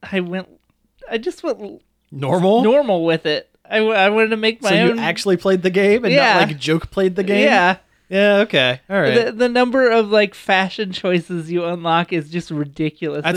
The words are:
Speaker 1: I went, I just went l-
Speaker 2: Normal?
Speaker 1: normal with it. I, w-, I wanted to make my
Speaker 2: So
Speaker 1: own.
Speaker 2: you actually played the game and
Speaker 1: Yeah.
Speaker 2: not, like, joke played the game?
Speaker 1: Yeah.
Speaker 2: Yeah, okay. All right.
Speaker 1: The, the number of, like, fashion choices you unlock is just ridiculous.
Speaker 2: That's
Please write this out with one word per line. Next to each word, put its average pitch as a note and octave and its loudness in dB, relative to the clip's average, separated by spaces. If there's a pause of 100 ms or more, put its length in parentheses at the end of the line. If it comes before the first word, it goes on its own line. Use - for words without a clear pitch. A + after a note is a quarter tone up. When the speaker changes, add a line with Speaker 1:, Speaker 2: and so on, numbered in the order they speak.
Speaker 1:
I F#3+ -6
went, F3+ -8 (600)
I A3+ -6
just C#4+ -8
went A#3 -6
l- G3+ -14 (320)
Speaker 2:
Normal? F3 2
Speaker 1:
normal G#3+ 2
with E3 0
it. D3+ -4 (200)
I, G#3+ -2
w-, A3 0
I G3 4
wanted A3 2
to A3 -2
make A3 -2
my G#3 0
Speaker 2:
So F#3 4
Speaker 1:
own. A#3 2
Speaker 2:
you A3+ -4
actually F3 0
played F#3+ 0
the F#3+ 0
game G3+ 2
and G#3+ 0
Speaker 1:
Yeah. A#3 4
Speaker 2:
not, G3+ 2
like, D3 -8
joke D#3 -2
played F#3+ 0
the G3 -2
game? G3+ 0
Speaker 1:
Yeah. F#3+ 2 (300)
Speaker 2:
Yeah, G3+ 2
okay. C3 0
All F#3+ -2
right. D3+ 2
Speaker 1:
The, - -4
the A#3+ 0
number B3 2
of, A3 2
like, G#3 2
fashion F#3+ -2
choices F3 -4
you F3 -4
unlock E3+ -2
is D3+ -4
just E3+ -8
ridiculous. D3+ -6
Speaker 2:
That's E3 -2